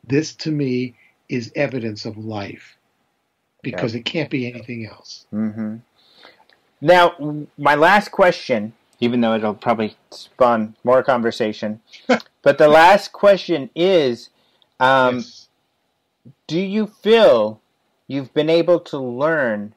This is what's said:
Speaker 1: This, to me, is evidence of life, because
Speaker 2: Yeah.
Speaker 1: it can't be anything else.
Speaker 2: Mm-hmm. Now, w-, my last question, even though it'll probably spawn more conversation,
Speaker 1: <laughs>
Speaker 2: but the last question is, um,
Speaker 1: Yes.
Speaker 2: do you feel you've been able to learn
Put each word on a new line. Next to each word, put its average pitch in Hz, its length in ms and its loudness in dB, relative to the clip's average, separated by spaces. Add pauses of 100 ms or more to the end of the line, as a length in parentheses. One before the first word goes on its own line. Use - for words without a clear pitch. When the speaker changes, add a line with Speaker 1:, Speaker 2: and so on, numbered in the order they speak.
Speaker 1:
This, 147 320 -4
to 160 140 -8
me, 127 440 -4 (340)
is 117 260 -8
evidence 120 500 -6
of 107 120 -12
life, 107 600 -12 (840)
because 110 320 -8
Speaker 2:
Yeah. 120 60 -8
Speaker 1:
it 117 60 -14
can't 160 240 -6
be 127 220 -6
anything 117 340 -14
else. - 480 -20
Speaker 2:
Mm-hmm. 107 440 -8 (1040)
Now, 175 280 6 (100)
w-, 151 280 -10 (100)
my 143 180 0
last 190 360 2
question, 127 600 0 (260)
even 120 220 0
though 113 140 0
it'll 107 180 -4
probably 110 420 -4 (160)
spawn 113 720 -2
more 131 200 2
conversation, 113 760 -4 (300)
Speaker 1:
<laughs> - 300 -4
Speaker 2:
but 139 160 2
the 156 100 6
last 170 460 6
question 175 600 0
is, 156 540 0 (500)
um, 127 380 2
Speaker 1:
Yes. - 300 -14 (1000)
Speaker 2:
do 156 120 -4
you 202 280 -4
feel 151 760 2 (460)
you've 135 260 -8
been 151 160 0
able 165 320 2
to 160 180 -12
learn 123 760 -4